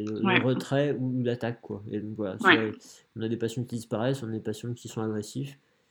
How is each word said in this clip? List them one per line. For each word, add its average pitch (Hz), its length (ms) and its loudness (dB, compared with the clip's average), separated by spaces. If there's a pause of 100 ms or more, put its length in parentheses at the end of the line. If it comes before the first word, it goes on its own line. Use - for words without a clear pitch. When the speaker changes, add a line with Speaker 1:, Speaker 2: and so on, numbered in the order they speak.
Speaker 1:
le, 107 140 -4
le 107 60 2
Speaker 2:
Ouais. 175 140 6
Speaker 1:
retrait 135 600 2
ou 127 240 0
l'attaque, 120 380 0
quoi. 104 300 -8
Et 104 80 -2
donc 107 160 -6
voilà, 101 260 -4
Speaker 2:
Ouais. 110 300 6
Speaker 1:
soit - 320 -18 (120)
on 110 60 -6
a 110 60 -2
des 113 100 0
patients 117 260 -2
qui 117 120 -6
disparaissent, 120 480 0
on 110 60 -6
a - 20 -4
des 110 80 -4
patients 117 340 -6
qui 120 140 -10
sont 113 140 -4
agressifs, 110 560 -4 (340)